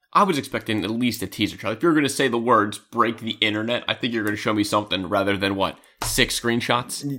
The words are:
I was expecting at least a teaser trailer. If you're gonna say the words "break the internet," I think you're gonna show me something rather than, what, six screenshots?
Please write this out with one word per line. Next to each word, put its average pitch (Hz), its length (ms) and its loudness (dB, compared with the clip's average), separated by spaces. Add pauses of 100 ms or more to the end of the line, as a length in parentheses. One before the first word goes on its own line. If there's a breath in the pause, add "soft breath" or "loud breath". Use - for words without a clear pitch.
(140)
I 185 100 6
was 190 140 2
expecting 110 460 -2
at 95 60 -2
least 117 340 0
a 95 40 -4
teaser - 300 -2
trailer. 107 180 -4
If 110 80 -12
you're 165 100 4
gonna 147 160 4
say 135 200 2
the 117 80 0
words 113 420 4
"break 117 400 0
the 110 120 -6 (100)
internet," 110 460 0
I 113 80 0
think 123 180 -4
you're 113 100 0
gonna 104 140 -2
show 110 160 0
me 104 100 2
something 101 460 0
rather 98 260 0
than, 98 220 0
what, 92 200 -2 (280 soft breath)
six - 340 0
screenshots? 120 640 -2 (160)